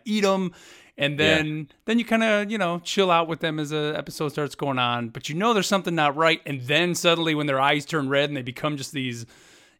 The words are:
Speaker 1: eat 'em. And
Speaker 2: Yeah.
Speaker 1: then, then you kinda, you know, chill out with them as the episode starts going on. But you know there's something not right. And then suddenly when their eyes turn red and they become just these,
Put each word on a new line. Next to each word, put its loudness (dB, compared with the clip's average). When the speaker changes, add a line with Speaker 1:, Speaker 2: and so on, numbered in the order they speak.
Speaker 1:
eat 0
'em. 2
And -2
Speaker 2:
Yeah. 4
Speaker 1:
then, -4
then 2
you -2
kinda, 2
you -4
know, 0
chill 2
out 4
with -6
them -2
as -4
the -2
episode -4
starts -4
going -2
on. 0
But -12
you -6
know 2
there's 2
something 0
not 2
right. 4
And -6
then 0
suddenly 2
when 0
their 0
eyes 2
turn -2
red 2
and -6
they -6
become -6
just -10
these, -6